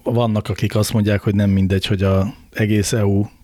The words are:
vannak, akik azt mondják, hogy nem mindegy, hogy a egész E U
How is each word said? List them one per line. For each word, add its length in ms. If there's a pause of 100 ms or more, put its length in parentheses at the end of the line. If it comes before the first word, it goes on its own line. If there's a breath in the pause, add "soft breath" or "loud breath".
vannak, 460
akik 280
azt 160
mondják, 280
hogy 140
nem 160
mindegy, 360
hogy 160
a 320 (180)
egész 400
E 140
U 200 (180)